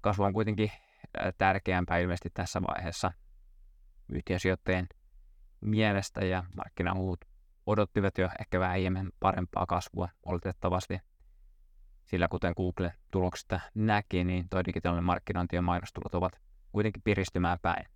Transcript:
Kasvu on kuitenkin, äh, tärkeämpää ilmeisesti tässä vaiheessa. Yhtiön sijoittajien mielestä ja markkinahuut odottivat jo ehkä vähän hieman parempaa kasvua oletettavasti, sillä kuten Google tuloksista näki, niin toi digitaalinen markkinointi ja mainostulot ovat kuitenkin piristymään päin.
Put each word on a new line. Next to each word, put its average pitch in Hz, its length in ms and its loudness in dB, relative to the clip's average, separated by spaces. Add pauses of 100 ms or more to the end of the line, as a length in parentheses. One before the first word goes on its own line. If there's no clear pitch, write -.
Kasvu 101 220 2
on 98 100 4
kuitenkin, 107 380 2
äh, - 640 -8
tärkeämpää 92 600 2
ilmeisesti 87 360 0
tässä 92 280 -4
vaiheessa. 90 500 -2 (960)
Yhtiön - 300 -4
sijoittajien 92 480 0 (760)
mielestä 104 640 0
ja 92 180 0 (140)
markkinahuut 92 680 -2 (400)
odottivat 104 520 2
jo 92 120 2 (100)
ehkä - 200 -2
vähän 92 180 0
hieman 92 420 0
parempaa 92 460 0
kasvua 90 440 -4 (140)
oletettavasti, 90 760 -2 (1040)
sillä 85 220 2
kuten 87 300 0
Google 90 360 -2 (180)
tuloksista 92 480 -2 (160)
näki, 104 480 2
niin 90 260 -2
toi 90 160 0
digitaalinen 85 380 0
markkinointi 87 520 0
ja 87 60 2
mainostulot 87 540 -2
ovat 98 260 -2 (300)
kuitenkin 107 320 0
piristymään 90 580 2
päin. 87 240 0 (100)